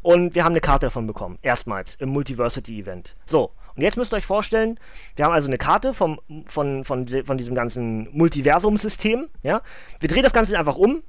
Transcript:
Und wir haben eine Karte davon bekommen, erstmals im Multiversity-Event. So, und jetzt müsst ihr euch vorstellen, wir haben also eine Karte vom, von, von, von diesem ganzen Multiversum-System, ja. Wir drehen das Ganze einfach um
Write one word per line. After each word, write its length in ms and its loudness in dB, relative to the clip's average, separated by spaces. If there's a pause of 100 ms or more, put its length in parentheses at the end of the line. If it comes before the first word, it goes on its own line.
Und 320 6
wir 100 2
haben 100 4
eine 80 4
Karte 260 4
davon 180 -4
bekommen, 380 -8
erstmals 520 -2
im 140 -4
Multiversity-Event. 1040 -4 (120)
So, 240 2 (240)
und 80 -2
jetzt 140 2
müsst 140 -2
ihr 60 0
euch 80 -2
vorstellen, 540 0 (360)
wir 100 2
haben 80 4
also 140 2
eine 120 -2
Karte 340 2
vom, 260 0 (280)
von, 360 -2
von, 240 -4
von 300 -2
diesem 160 -6
ganzen 580 -2
Multiversum-System, 1160 2 (160)
ja. 180 0 (380)
Wir 100 0
drehen 140 4
das 100 6
Ganze 240 2
einfach 180 2
um 340 2